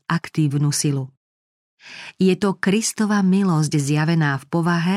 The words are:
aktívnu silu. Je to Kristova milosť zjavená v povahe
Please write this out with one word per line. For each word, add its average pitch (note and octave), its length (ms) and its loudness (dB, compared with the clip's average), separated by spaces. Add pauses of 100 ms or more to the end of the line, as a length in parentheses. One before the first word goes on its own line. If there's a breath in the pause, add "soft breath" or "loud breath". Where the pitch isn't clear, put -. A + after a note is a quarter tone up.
aktívnu D3 640 -2
silu. C#3 440 -4 (1000 loud breath)
Je F#3 220 4
to F#3+ 180 0
Kristova G#3 640 0
milosť F#3 560 2
zjavená D3+ 640 0
v - 80 -20
povahe E3+ 480 0